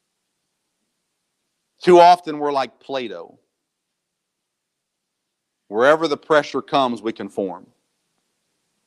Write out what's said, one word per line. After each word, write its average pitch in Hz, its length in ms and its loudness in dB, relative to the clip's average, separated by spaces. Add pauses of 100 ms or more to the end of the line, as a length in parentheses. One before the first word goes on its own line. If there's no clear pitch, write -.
(1800)
Too 180 160 6
often 170 400 4
we're 147 140 -4
like 135 260 -6
Plato. 113 600 -12 (2250)
Wherever 143 400 0
the 147 100 -4
pressure 143 460 -2
comes, 123 400 -4
we 110 100 -6
conform. 98 540 -10 (1200)